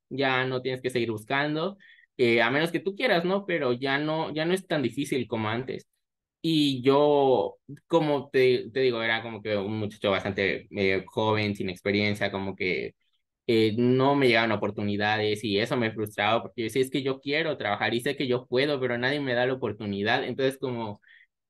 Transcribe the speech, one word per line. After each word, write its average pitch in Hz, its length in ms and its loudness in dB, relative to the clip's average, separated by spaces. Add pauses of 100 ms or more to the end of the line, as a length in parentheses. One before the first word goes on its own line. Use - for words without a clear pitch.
ya 131 360 0
no 131 160 -4
tienes 131 200 -6
que 127 80 -2
seguir 117 220 -2
buscando, 151 640 -4 (400)
eh, 117 240 4
a 117 100 4
menos 160 200 0
que 165 80 -2
tú 196 160 -4
quieras, 196 300 0
¿no? 196 200 -2
Pero 147 280 0
ya 135 260 -2
no, 156 340 -4
ya 156 120 -2
no 175 80 0
es 185 140 -4
tan 156 160 -2
difícil 139 440 -4
como 110 220 -2
antes. 117 380 -6 (540)
Y 147 420 0
yo, 139 760 4 (300)
como 147 420 0
te, 127 420 2
te 131 100 -2
digo, 120 200 0
era 113 220 -2
como 110 180 -10
que 107 160 -2
un 107 220 -2
muchacho 104 320 -2
bastante, 95 560 0 (100)
eh, 95 300 2
joven, 107 480 0
sin 95 140 -4
experiencia, 101 600 0
como 95 240 -6
que, 78 380 -4 (540)
eh, 110 300 4
no 131 380 4
me 139 120 4
llegaban 113 240 4
oportunidades 104 920 -2
y 101 160 0
eso 117 180 0
me 110 140 0
frustraba 107 520 0
porque - 200 -10
yo - 20 -2
decía, 131 180 0
"Es 131 80 -10
que 139 120 -2
yo 135 180 -4
quiero 151 360 -2
trabajar 107 360 -2
y 117 80 -2
sé 139 160 -2
que 143 100 -2
yo 123 200 -2
puedo, 139 320 0
pero 120 180 -2
nadie 131 240 0
me 131 140 -2
da 123 120 2
la 135 60 0
oportunidad". 107 720 -2
Entonces, 131 340 -2
como, 117 420 -8 (480)